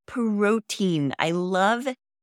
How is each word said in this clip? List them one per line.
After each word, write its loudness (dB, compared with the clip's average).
protein. 0
I 0
love 0